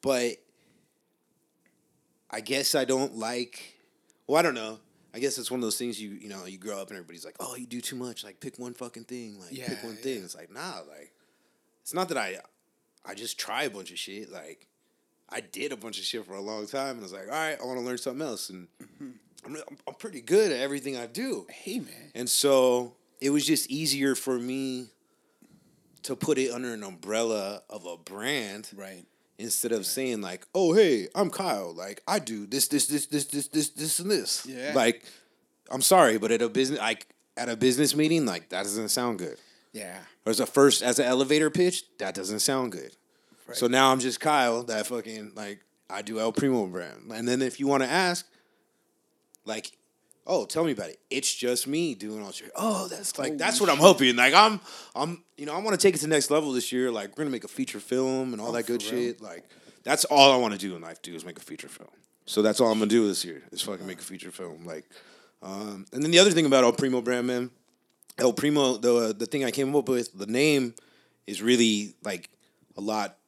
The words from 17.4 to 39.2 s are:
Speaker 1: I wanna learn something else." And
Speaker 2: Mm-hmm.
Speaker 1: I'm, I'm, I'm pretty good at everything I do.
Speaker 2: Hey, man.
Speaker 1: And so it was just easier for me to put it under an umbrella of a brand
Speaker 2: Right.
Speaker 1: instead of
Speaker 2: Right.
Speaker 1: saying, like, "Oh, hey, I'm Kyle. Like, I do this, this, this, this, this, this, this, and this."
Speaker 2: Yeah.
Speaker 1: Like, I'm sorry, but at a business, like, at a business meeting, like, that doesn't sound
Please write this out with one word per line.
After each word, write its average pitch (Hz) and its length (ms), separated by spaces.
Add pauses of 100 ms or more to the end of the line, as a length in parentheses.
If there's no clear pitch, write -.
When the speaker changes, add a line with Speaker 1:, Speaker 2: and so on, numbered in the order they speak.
Speaker 1:
I - 40
wanna 127 160
learn 123 180
something 135 280
else." 110 240
And 90 180 (140)
Speaker 2:
Mm-hmm. - 280 (360)
Speaker 1:
I'm, 147 100
I'm, 143 220 (100)
I'm 131 60
pretty 175 260
good 170 320
at 123 80
everything 139 380
I 120 80
do. 151 420
Speaker 2:
Hey, - 300
man. - 360
Speaker 1:
And 123 140
so 127 680 (240)
it 139 100
was 143 160
just 151 240
easier 139 440
for 127 240
me 127 500 (1120)
to 135 140
put 147 220
it 131 120
under 120 240
an 107 80
umbrella 101 880
of 101 160
a 87 100
brand 104 800
Speaker 2:
Right. 95 300 (340)
Speaker 1:
instead 110 320
of 113 80
Speaker 2:
Right. 95 80
Speaker 1:
saying, 127 360
like, 92 320
"Oh, 170 200
hey, 147 400
I'm 190 160
Kyle. 104 420
Like, 95 360
I 202 100
do 113 280
this, 104 220
this, 147 200
this, 147 180
this, 143 200
this, 143 220
this, 151 220
this, 156 300
and 185 100
this." 151 340
Speaker 2:
Yeah. 131 300
Speaker 1:
Like, 117 300 (680)
I'm 131 120
sorry, 139 360
but 107 140
at 117 100
a 117 60
business, 131 320
like, 110 260 (300)
at 120 120
a 117 80
business 127 380
meeting, 156 320
like, 87 220
that 95 160
doesn't 104 240
sound 120 320